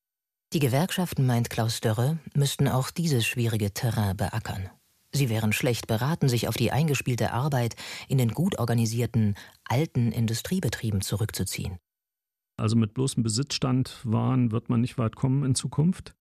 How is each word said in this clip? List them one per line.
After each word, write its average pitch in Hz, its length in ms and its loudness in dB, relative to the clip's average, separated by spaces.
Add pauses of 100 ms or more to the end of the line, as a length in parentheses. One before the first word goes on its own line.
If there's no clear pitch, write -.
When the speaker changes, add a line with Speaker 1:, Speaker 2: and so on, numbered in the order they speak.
(540)
Speaker 1:
Die 175 60 2
Gewerkschaften, 143 680 0
meint 120 240 0
Klaus 113 280 -2
Dörre, 120 380 0 (160)
müssten 139 340 2
auch 127 220 0
dieses 147 360 0
schwierige 110 460 0
Terrain 104 460 0
beackern. 98 520 -4 (460)
Sie 135 140 2
wären 110 240 0
schlecht - 320 -2
beraten, 127 420 0
sich 120 200 2
auf 113 80 -2
die - 160 2
eingespielte 127 640 0
Arbeit 123 420 0 (320)
in 135 100 2
den 120 120 4
gut 165 280 0
organisierten, 113 800 2 (280)
alten 120 480 0
Industriebetrieben 113 880 0
zurückzuziehen. 95 760 -4 (800)
Speaker 2:
Also 113 180 2
mit 113 200 2
bloßem 135 260 0
Besitzstand 127 840 -2
wahren 117 480 2
wird 117 180 -4
man 120 120 2
nicht - 160 -2
weit 110 180 -2
kommen 135 280 0
in 131 100 2
Zukunft. - 680 -2